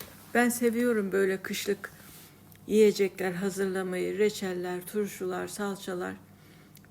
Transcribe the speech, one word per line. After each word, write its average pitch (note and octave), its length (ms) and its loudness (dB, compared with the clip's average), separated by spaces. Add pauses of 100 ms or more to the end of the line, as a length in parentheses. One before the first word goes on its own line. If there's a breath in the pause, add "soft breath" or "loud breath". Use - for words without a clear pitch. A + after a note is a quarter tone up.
(360 loud breath)
Ben A#3+ 140 6
seviyorum A#3 640 2
böyle F#3+ 300 2
kışlık - 500 -4 (760 loud breath)
yiyecekler G3 640 4
hazırlamayı, F#3 840 -2
reçeller, F3+ 680 -2
turşular, F#3 640 -4
salçalar. F#3+ 680 -6 (760 loud breath)